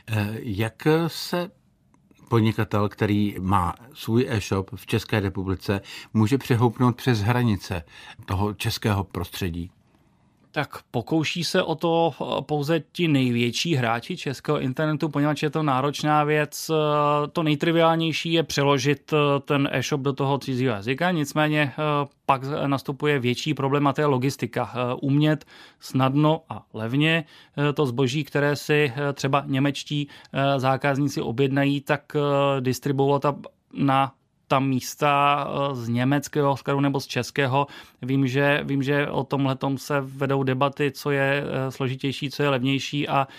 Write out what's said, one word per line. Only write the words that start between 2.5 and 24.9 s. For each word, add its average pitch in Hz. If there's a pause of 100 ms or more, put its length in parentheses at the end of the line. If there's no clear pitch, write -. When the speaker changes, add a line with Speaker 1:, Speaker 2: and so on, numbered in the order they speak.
Speaker 1:
který 104
má 92 (200)
svůj 117
e-shop 98
v -
České 110
republice, 95 (340)
může 110
přehoupnout 123
přes 117
hranice 110 (420)
toho 101
českého 101
prostředí? 87 (840)
Speaker 2:
Tak -
pokouší 156
se 185
o 165
to, 165
eh, -
pouze 151 (100)
ti 175
největší 127
hráči 120
českého 143
internetu, 156
poněvadž 147
je 151
to 156
náročná 147
věc. 147
Eh, 160 (580)
to 175
nejtriviálnější 165
je 165
přeložit, 143
eh, 147
ten 143
e-shop 139
do 139
toho 139
cizího 127
jazyka, 113
nicméně, 151
eh, 147 (180)
pak 131
z-, 147
nastupuje 139
větší 123
problém 139
a 135
to 143
je 151
logistika. 127
Eh, 123